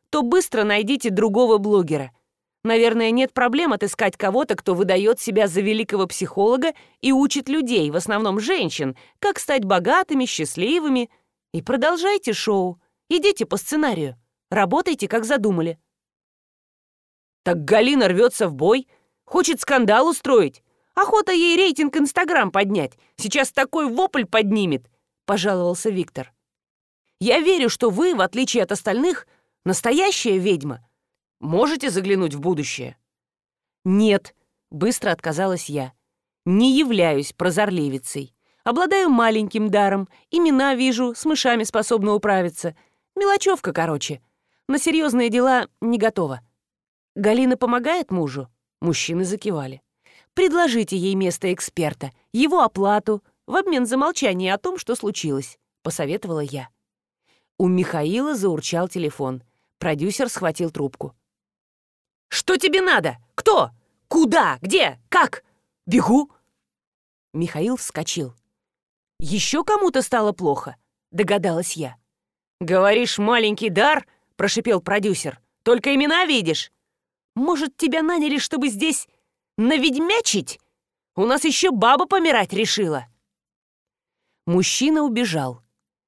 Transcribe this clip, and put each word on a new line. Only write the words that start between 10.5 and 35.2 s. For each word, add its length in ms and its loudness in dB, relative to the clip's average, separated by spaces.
И 100 -6
продолжайте 680 0
шоу. 480 -2
Идите 380 0
по 100 -4
сценарию. 600 -2
Работайте, 560 0
как 180 -2
задумали». 540 -2
«Так 200 -2
Галина 440 4
рвется 400 2
в 60 -8
бой, 340 2
хочет 360 0
скандал 480 4
устроить. 560 2
Охота 360 2
ей 260 4
рейтинг 400 2
Instagram 540 2
поднять. 480 0
Сейчас 360 -2
такой 360 -2
вопль 360 0
поднимет», 680 0
пожаловался 680 0
Виктор. 420 -6
«Я 220 2
верю, 300 2
что 180 0
вы, 260 2
в 60 0
отличие 420 0
от 100 -4
остальных, 540 -2
настоящая 720 0
ведьма. 480 -2
Можете 480 0
заглянуть 460 0
в 60 -10
будущее?» 580 -6
«Нет», 500 2
быстро 420 -2
отказалась 580 -4